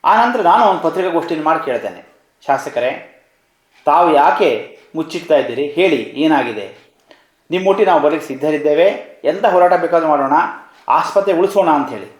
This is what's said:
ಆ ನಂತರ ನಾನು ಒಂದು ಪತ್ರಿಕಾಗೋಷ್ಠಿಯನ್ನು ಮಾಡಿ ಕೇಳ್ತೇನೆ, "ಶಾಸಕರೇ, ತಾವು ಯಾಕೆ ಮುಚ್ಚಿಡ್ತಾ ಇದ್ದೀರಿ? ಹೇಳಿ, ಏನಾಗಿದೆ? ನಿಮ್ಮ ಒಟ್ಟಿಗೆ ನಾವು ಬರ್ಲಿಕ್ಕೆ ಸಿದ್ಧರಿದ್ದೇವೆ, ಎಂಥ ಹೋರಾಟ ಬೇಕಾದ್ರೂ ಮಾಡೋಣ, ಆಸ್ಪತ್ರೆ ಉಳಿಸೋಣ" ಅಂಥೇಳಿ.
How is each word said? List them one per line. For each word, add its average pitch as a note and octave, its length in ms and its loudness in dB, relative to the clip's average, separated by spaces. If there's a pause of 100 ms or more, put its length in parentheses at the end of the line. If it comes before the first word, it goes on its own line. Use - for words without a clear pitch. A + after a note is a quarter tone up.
ಆ A3 200 4
ನಂತರ B3 160 -2
ನಾನು F#3 240 4
ಒಂದು F#3 140 2
ಪತ್ರಿಕಾಗೋಷ್ಠಿಯನ್ನು E3 640 -4
ಮಾಡಿ D#3 200 -2
ಕೇಳ್ತೇನೆ, A2+ 480 -8 (340)
"ಶಾಸಕರೇ, C3+ 760 -4 (600)
ತಾವು D#3+ 300 4
ಯಾಕೆ D3 640 0 (160)
ಮುಚ್ಚಿಡ್ತಾ D#3+ 400 -4
ಇದ್ದೀರಿ? C3 320 -2
ಹೇಳಿ, E3 280 0
ಏನಾಗಿದೆ? A#2+ 1000 -4 (560)
ನಿಮ್ಮ F#3 160 -2
ಒಟ್ಟಿಗೆ G3 220 2
ನಾವು D#3 140 2
ಬರ್ಲಿಕ್ಕೆ D3+ 240 0
ಸಿದ್ಧರಿದ್ದೇವೆ, D3+ 960 -2
ಎಂಥ F#3 220 -2
ಹೋರಾಟ F3+ 280 4
ಬೇಕಾದ್ರೂ E3 360 0
ಮಾಡೋಣ, C#3 240 0 (540)
ಆಸ್ಪತ್ರೆ G3 460 0
ಉಳಿಸೋಣ" F3+ 360 2
ಅಂಥೇಳಿ. B2+ 500 -4